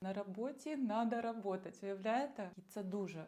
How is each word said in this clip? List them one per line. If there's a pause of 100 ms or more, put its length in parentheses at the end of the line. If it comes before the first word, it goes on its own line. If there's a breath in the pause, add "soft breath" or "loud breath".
На
роботі
надо
работать,
уявляєте?
І
це
дуже,